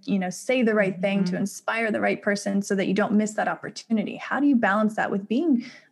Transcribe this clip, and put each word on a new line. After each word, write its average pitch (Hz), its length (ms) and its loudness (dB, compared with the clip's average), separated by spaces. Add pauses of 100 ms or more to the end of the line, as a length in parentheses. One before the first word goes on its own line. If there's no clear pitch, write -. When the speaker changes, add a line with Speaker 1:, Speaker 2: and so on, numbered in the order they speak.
Speaker 1:
you 190 140 0
know, 185 100 -2
say 254 340 -2
the 220 120 4
right 190 260 0
thing 196 240 0
to 180 80 -2
Speaker 2:
Mm-hmm. 185 80 -2
Speaker 1:
inspire 214 500 -4
the 220 120 -2
right 202 180 0
person 202 400 -2
so 196 140 -2
that 190 120 0
you - 60 0
don't 202 220 2
miss 208 180 2
that - 160 -2
opportunity. - 680 -4
How - 220 -4
do 285 80 2
you 285 80 6
balance 214 420 2
that - 140 0
with 196 160 -2
being, 269 380 2 (280)